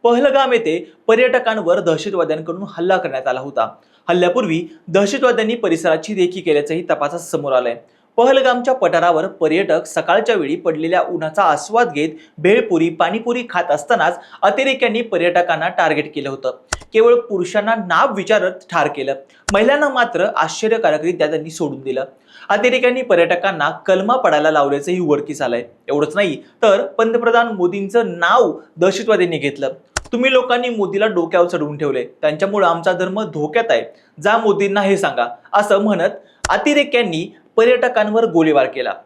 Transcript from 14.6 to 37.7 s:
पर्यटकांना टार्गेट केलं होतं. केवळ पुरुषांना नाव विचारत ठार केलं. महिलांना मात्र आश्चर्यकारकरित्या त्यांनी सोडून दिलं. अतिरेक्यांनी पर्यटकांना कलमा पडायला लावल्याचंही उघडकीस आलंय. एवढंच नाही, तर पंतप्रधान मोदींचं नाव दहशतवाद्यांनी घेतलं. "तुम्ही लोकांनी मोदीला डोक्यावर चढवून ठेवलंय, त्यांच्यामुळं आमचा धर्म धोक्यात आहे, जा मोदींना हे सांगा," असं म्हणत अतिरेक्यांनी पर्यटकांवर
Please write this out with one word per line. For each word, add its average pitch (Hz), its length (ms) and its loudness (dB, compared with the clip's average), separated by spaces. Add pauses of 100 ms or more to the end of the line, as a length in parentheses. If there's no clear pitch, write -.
पर्यटकांना 175 680 0
टार्गेट 151 460 -2
केलं 139 140 -6
होतं. 131 280 -6 (360)
केवळ 233 220 6
पुरुषांना 214 600 -2
नाव 202 400 0
विचारत 190 380 0 (180)
ठार 160 180 0
केलं. 135 260 -4 (380)
महिलांना 269 360 2
मात्र 240 360 0
आश्चर्यकारकरित्या 165 1000 0
त्यांनी 156 240 -4
सोडून 135 300 -6
दिलं. 131 240 -6 (440)
अतिरेक्यांनी 247 540 2
पर्यटकांना 175 680 0
कलमा 196 460 0
पडायला 156 340 2
लावल्याचंही 143 500 0
उघडकीस 147 420 -2
आलंय. 120 200 -2 (260)
एवढंच 147 280 -2
नाही, 185 200 0
तर - 500 0
पंतप्रधान 233 600 2
मोदींचं 196 720 -2
नाव 180 420 2 (160)
दहशतवाद्यांनी 185 640 0
घेतलं. 135 340 -6 (400)
"तुम्ही 254 200 2
लोकांनी 247 360 2
मोदीला 208 380 -2
डोक्यावर 175 400 2
चढवून 151 300 -4
ठेवलंय, 135 280 -4
त्यांच्यामुळं 180 640 -2
आमचा 170 260 0
धर्म 185 300 -4
धोक्यात 160 480 -2
आहे, 117 120 2 (400)
जा 208 140 2
मोदींना 202 440 0
हे 196 160 2
सांगा," 127 300 -2 (260)
असं 208 260 2
म्हणत 196 320 0 (380)
अतिरेक्यांनी 214 880 0 (200)
पर्यटकांवर 226 720 2